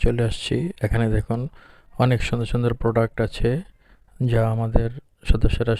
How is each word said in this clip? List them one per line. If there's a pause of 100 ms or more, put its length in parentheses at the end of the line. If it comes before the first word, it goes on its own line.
চলে
আসছি। (280)
এখানে (100)
দেখুন, (640)
অনেক (100)
সুন্দর
সুন্দর (100)
প্রোডাক্ট (100)
আছে, (720)
যা (120)
আমাদের (420)
সদস্যরা